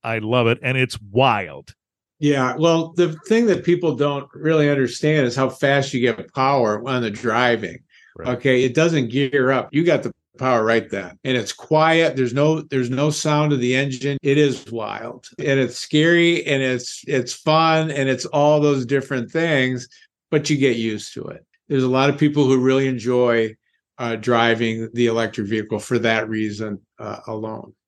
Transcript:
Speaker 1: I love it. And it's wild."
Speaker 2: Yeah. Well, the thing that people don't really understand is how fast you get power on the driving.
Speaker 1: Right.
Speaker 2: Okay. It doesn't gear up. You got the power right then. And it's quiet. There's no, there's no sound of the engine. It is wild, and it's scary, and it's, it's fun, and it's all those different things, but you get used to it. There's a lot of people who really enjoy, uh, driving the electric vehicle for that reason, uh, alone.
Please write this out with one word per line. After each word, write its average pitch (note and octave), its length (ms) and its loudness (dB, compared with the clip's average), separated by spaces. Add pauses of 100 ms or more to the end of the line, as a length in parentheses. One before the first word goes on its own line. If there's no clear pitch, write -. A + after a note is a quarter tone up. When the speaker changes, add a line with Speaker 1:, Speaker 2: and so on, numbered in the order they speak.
Speaker 1:
I A2+ 160 -4
love A2+ 280 2
it. A#2 140 2
And C3 160 -2
it's B2+ 220 -2 (120)
wild." G2+ 600 0 (460)
Speaker 2:
Yeah. C3+ 380 0
Well, E3 400 2
the F3 160 2 (160)
thing A3+ 160 4
that E3+ 180 0
people E3 320 0
don't C#3+ 380 -2
really D3+ 360 2
understand C#3 560 0
is A#2+ 120 -2
how C3 100 2
fast C#3 460 0
you B2 80 -2
get A#2+ 320 -2
power B2 540 0
on B2+ 140 -2
the A2+ 80 -2
driving. A2 680 -2 (380)
Speaker 1:
Right. - 100 -10 (100)
Speaker 2:
Okay. C3 280 2
It A#2+ 100 -2
doesn't D#3 360 2
gear C3+ 400 0
up. B2+ 200 -2
You D#3 140 0
got E3 180 2
the B2 80 -6 (260)
power B2+ 260 2
right A2+ 280 2
then. F#2 320 -10
And C3 120 -2
it's A2 160 -4
quiet. D#3+ 640 2
There's B2 180 -2
no, D3+ 280 2
there's B2+ 300 -4
no C#3+ 180 0
sound D3+ 440 0
of C3 60 0
the B2 160 0
engine. C3+ 460 -4
It C#3+ 160 2
is C#3+ 340 0
wild, A2 540 -10 (140)
and C#3 200 0
it's B2 200 -2
scary, E3+ 680 2
and C#3 160 0
it's, B2+ 460 -4
it's B2+ 260 -2
fun, D#3+ 560 2
and C#3 180 -2
it's C3 200 -2
all D3 320 4
those C#3+ 260 2
different C3+ 460 -4
things, C3 580 -2 (400)
but D3 180 0
you D3+ 100 0
get C3 200 2
used A2 380 -6
to - 80 -10
it. - 200 -16 (260)
There's C#3 140 0
a B2+ 60 0
lot C3+ 220 2
of C#3+ 80 -4
people D3 260 2
who C3 140 4
really C3 280 2
enjoy, A#2 680 0 (420)
uh, A#2 200 -6
driving A2+ 760 0
the A#2+ 140 2
electric A2+ 400 -2
vehicle G#2+ 320 -4
for B2 180 -4
that A2 320 0
reason, G#2+ 520 -6 (180)
uh, G#2 260 -12
alone. A2 480 -10 (140)